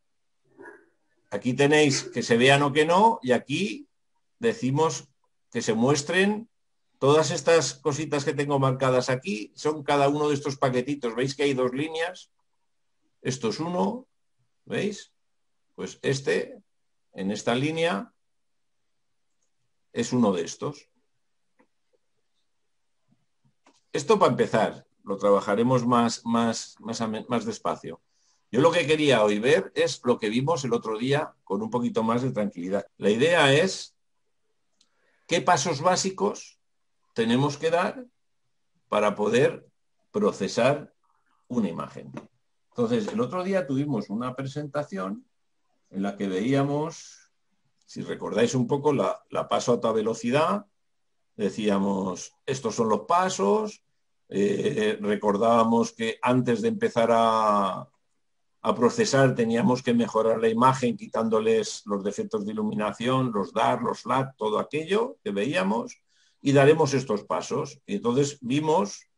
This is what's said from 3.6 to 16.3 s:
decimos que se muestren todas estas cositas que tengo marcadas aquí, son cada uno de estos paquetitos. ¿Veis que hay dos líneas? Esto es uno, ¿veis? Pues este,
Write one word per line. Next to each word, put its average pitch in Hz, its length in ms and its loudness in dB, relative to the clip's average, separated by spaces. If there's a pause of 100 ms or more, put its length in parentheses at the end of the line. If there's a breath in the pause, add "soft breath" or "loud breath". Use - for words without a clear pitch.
decimos 135 680 0 (420)
que 117 120 -6
se 113 120 0
muestren 170 760 2 (500)
todas 147 320 4
estas 165 420 2
cositas 143 520 -4
que 156 80 -2
tengo 143 260 0
marcadas 131 500 2
aquí, 131 460 -4
son 151 280 -4
cada 143 260 2
uno 147 180 0
de 147 80 0
estos 139 220 -6
paquetitos. 123 580 -2
¿Veis 135 200 -2
que 147 80 -2
hay 143 100 2
dos 127 200 0
líneas? 160 580 -6 (920)
Esto - 280 -4
es 202 100 -6
uno, 190 480 -4 (580)
¿veis? 196 480 -6 (600)
Pues - 280 -12
este, 139 600 -2 (520)